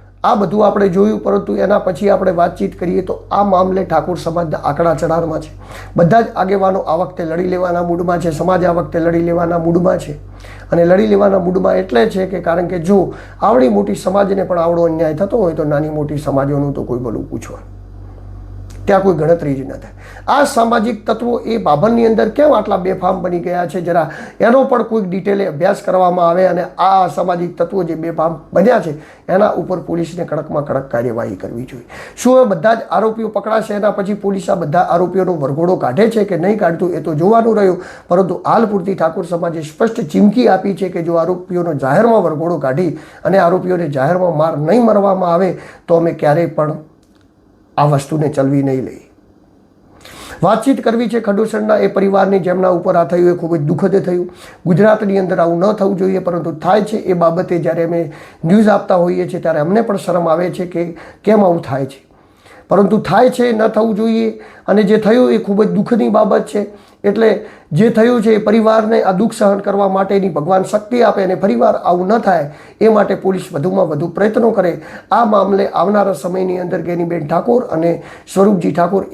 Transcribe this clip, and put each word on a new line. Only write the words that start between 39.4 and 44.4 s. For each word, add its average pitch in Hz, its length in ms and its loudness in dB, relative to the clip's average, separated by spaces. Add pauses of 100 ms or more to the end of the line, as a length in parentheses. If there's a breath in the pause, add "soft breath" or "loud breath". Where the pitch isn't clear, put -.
સ્પષ્ટ 226 440 -4
ચીમકી 202 420 4
આપી 190 260 0
છે 185 140 -4
કે 175 140 -6
જો 170 160 0
આરોપીઓનો 175 580 -2
જાહેરમાં 190 460 2
વરઘોડો 160 360 -2
કાઢી 147 380 -2 (240 loud breath)
અને 190 180 2
આરોપીઓને 180 520 0
જાહેરમાં 160 460 0
માર 160 220 0